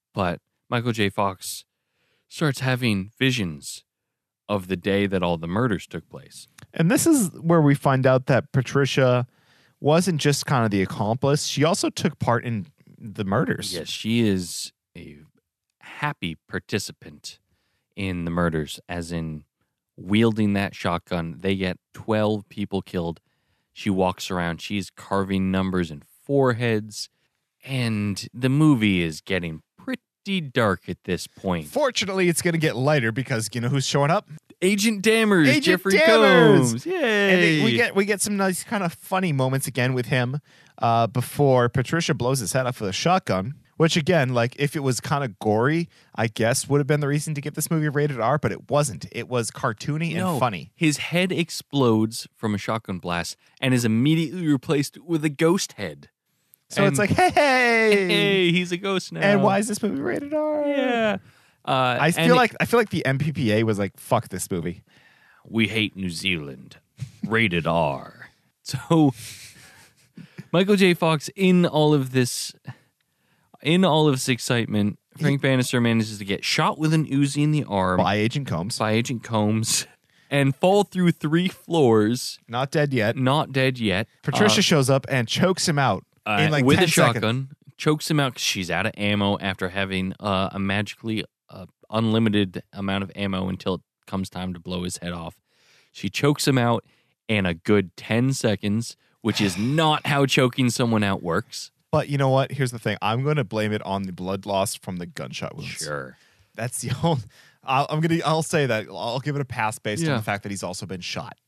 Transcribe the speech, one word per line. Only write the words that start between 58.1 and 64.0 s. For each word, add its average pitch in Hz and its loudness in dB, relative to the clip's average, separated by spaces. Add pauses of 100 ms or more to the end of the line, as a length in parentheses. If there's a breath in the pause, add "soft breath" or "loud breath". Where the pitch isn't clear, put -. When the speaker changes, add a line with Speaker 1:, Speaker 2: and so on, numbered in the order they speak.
Speaker 1:
he's 180 0
a 175 -2
ghost 190 -4
now. 165 -8
Speaker 2:
And 196 4
why 196 4
is 214 -2
this 214 -4
movie 247 -2
rated 285 -4
R? 302 -2
Speaker 1:
Yeah. 240 0 (500 soft breath)
Uh, 127 2
Speaker 2:
I 143 4
Speaker 1:
and - 2
Speaker 2:
feel 170 4
Speaker 1:
it - 6
Speaker 2:
like, 247 2
I 165 2
feel 233 2
like 220 0
the 180 -2
M 135 0
P 151 -2
P 113 0
A 113 2
was 110 0
like, 101 -4
"Fuck - -2